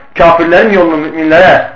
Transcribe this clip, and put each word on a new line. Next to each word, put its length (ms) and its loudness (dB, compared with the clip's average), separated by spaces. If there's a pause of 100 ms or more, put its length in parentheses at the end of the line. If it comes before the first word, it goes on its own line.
(180)
kafirlerin 540 2
yolunu 240 0
müminlere 800 0